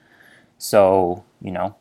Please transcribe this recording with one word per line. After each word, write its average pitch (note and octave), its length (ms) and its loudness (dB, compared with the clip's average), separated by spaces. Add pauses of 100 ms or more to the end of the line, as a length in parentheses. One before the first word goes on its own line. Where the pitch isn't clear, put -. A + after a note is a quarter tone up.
(580)
So, F#2+ 640 0 (180)
you G2 100 -12
know, F2+ 300 -10